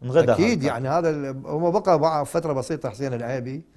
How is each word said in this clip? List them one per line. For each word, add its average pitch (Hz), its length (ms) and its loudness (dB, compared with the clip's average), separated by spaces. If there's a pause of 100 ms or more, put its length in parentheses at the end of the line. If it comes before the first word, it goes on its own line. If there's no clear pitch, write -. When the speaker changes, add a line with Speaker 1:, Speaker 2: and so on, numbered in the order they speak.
Speaker 1:
انغدر 131 220 4
هذا 127 80 6
Speaker 2:
أكيد، 160 120 4
Speaker 1:
الكابتن. 202 220 2
Speaker 2:
يعني 131 220 -2
هذا 165 220 0
ال-، 139 360 -6
هو 160 240 0
بقى 185 300 4
مع 151 240 2
فترة 156 280 -2
بسيطة 135 360 -4
حسين 127 260 -6
العيبي 127 480 -6 (140)